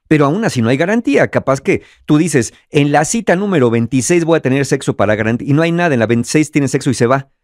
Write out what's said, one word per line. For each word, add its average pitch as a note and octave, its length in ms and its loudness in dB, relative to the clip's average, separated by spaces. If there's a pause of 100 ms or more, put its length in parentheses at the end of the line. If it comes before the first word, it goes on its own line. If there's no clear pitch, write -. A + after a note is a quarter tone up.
pero D3 180 2
aún F#3+ 200 -2
así C3 160 -2
no A2+ 80 0
hay C3+ 80 0
garantía. A3+ 520 0
Capaz C3 320 -2
que D#3+ 220 -2 (220)
tú D3+ 120 2
dices, D3+ 360 0 (160)
"En D3 220 0
la D3 140 2
cita G#3+ 300 -2
número F3+ 340 2
veintiséis A#2+ 560 0
voy D#3+ 120 2
a - 40 -4
tener C3+ 240 -2
sexo C3+ 300 -2
para G#2 200 0
garantía", A2+ 340 -2
y C#3 40 2
no D3+ 80 2
hay E3+ 100 0
nada, E3+ 220 0
en A#2+ 60 0
la A2 80 0
veintiséis A#2+ 440 0
tiene C#3+ 160 0
sexo C#3+ 220 -2
y B2 40 2
se A#2+ 140 0
va, C3+ 220 -2 (140)